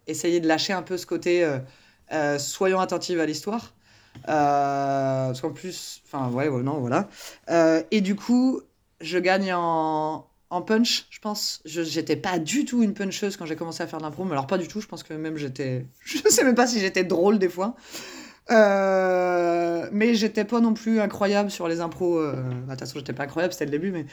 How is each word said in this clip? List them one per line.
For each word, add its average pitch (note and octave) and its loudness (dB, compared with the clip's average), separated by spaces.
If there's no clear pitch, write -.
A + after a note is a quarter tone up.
essayer E3+ 0
de D#3+ 0
lâcher D#3 2
un F3+ -2
peu F3+ -6
ce F3+ -8
côté, F3 0
euh, C#3+ 0
euh, D3 0
soyons F#3+ 0
attentifs F3 -2
à D#3 0
l'histoire. G3+ -6
Euh, C#3 2
parce B2+ -4
qu'en D#3+ -4
plus, - -12
enfin, C3+ -4
ouais, C3 0
ouais, B2+ -2
non, C#3+ -2
voilà. C#3 0
Euh, D#3+ 6
et G#3+ 4
du G3 2
coup, B3 2
je E3 -2
gagne F#3 2
en, D#3 0
en F3 -2
punch, A3 2
je - -20
pense. - -6
Je, D#3+ -4
j'étais D#3 -2
pas F3 -2
du F#3 0
tout A#3+ 0
une G3 2
puncheuse G3 -4
quand - -10
j'ai D#3 -6
commencé E3 -6
à E3+ -6
faire E3 -10
de D#3 -6
l'impro, D#3 -6
mais F#3 -4
alors C#3 -2
pas F#3+ 0
du E3+ -6
tout, G#3 -8
je G#3 -10
pense - -14
que - -14
même D#3 -6
j'étais, C3 -6
<laughs> - -20
je - -6
sais G#4+ 6
même B3+ 6
pas A#3+ 4
si A#3 0
j'étais F#3+ 2
drôle F#3+ 4
des F#3 2
fois. F#3+ -4
Euh, F3+ 4
mais A3 4
j'étais G#3 2
pas A#3 0
non A3+ 4
plus A3 2
incroyable G3+ 2
sur F3+ -6
les E3 0
impros, E3+ 0
euh, D3 0
bah, B2+ -4
de B2 -8
toute C3+ -10
façon, B2+ -10
j'étais C3 -8
pas C#3 -6
incroyable, E3 -2
c'était - -6
le C#3+ -4
début, D#3+ -2
mais E3+ -4